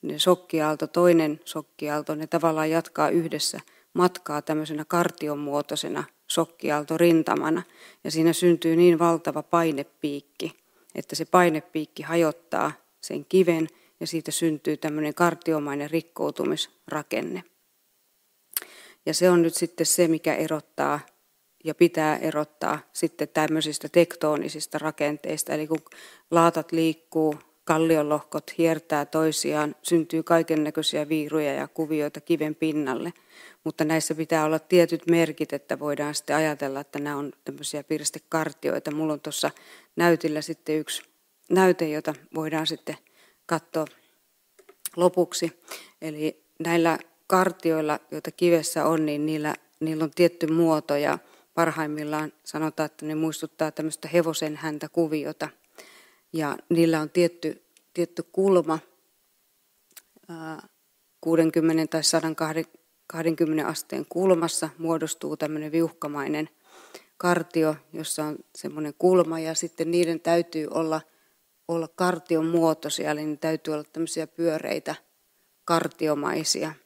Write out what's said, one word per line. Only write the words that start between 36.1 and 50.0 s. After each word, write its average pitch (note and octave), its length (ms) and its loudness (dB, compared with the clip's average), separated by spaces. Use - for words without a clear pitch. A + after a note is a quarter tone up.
sitten C#3+ 220 -2
ajatella, C#3+ 440 -2
että - 180 -12
nämä C#3+ 180 -6
on C#3 160 -8
tämmöisiä C#3+ 400 -10
pirstekartioita. D3+ 1080 -4
Mulla D#3 220 -2
on C#3+ 80 -6
tuossa D3 300 -4
näytillä D#3+ 460 2
sitten D#3 340 -6
yksi - 260 -6
näyte, F3+ 380 4
jota D3+ 260 -4
voidaan D#3 320 -4
sitten D#3 300 -8
katsoa D#3+ 400 -4
lopuksi. F3 640 0
Eli D3+ 420 -6
näillä E3 400 2
kartioilla, E3 760 0
joita D#3 200 -10
kivessä E3 540 2
on, D#3 220 2
niin D3 200 -2
niillä, D3+ 280 -2
niillä D#3+ 240 -2